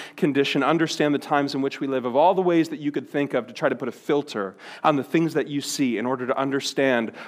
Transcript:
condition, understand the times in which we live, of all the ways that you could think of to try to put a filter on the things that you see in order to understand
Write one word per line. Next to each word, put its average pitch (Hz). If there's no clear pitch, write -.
condition, 139
understand 156
the 135
times 143
in 135
which 135
we 143
live, 131
of 123
all 175
the 185
ways 170
that 151
you 147
could 139
think 143
of 120
to 117
try 143
to 127
put 123
a 117
filter 127
on 156
the 127
things 165
that 143
you 143
see 127
in 110
order 127
to 135
understand 135